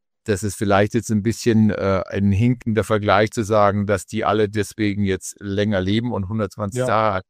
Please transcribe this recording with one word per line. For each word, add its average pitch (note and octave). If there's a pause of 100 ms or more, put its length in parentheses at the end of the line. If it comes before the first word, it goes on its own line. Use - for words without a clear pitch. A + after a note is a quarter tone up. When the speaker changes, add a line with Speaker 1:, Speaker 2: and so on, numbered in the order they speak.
(240)
Speaker 1:
das G2+
ist G#2
vielleicht G2+
jetzt A2+
ein G#2+
bisschen, A2
äh, F#2+
ein G2+
hinkender A2
Vergleich G#2
zu A#2
sagen, G#2
dass G2+
die G#2+
alle G#2+
deswegen G#2
jetzt F#2+
länger G2+
leben A2
und G2
hundertzwanzig G#2+
Speaker 2:
Ja. B2+
Speaker 1:
Jahre G#2+
alt F#2